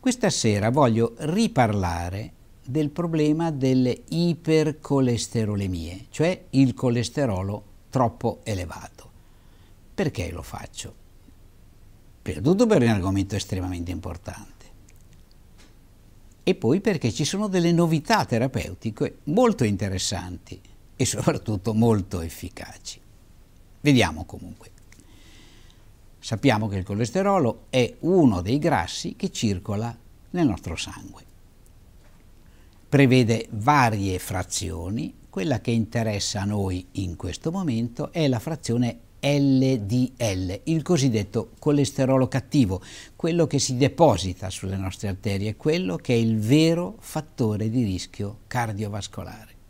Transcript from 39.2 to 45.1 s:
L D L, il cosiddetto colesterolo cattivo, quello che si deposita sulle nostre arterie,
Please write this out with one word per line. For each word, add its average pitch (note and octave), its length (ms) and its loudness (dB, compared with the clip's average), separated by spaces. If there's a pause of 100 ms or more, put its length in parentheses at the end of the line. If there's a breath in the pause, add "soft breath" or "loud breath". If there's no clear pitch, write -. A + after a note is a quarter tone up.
L C3+ 560 4
D B2 400 0
L, F#2 480 -4
il D#3+ 180 0
cosiddetto B2 760 0
colesterolo C3+ 680 2
cattivo, B2 560 0 (320 loud breath)
quello E3+ 320 2
che C#3 140 0
si B2+ 160 -2
deposita G2+ 760 2
sulle F#2+ 260 -6
nostre F#2+ 300 -6
arterie, G2 480 -4